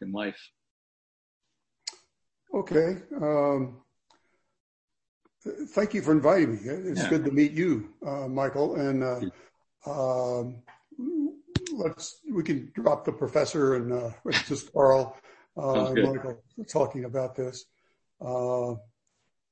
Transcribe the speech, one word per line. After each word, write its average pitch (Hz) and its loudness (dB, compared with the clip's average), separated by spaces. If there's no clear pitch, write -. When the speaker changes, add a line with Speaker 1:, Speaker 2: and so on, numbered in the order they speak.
Speaker 1:
and 95 -8
life. 101 -8
Speaker 2:
Okay. 175 2
Um, 143 0
th-, - -10
thank 208 0
you 208 0
for 139 2
inviting 156 6
me. 107 -4
It's 185 -4
Speaker 1:
Yeah. 101 0
Speaker 2:
good 151 2
to 139 0
meet 147 4
you, 151 0
uh, 139 -4
Michael. 135 0
And, 139 0
uh, 127 -2
Speaker 1:
Thank 98 -6
you. 147 -6
Speaker 2:
um, 127 -2
let's, 175 -6
we 185 -2
can 147 -4
drop 143 0
the 147 -2
professor 135 2
and, 120 -2
uh, 120 -4
<laughs> - 0
just - -6
Carl, 135 4
uh, 139 -2
Speaker 1:
Sounds 131 2
good. 110 6
Speaker 2:
Michael 131 -2
talking 135 0
about 127 -4
this. 127 -6
Uh, 123 -2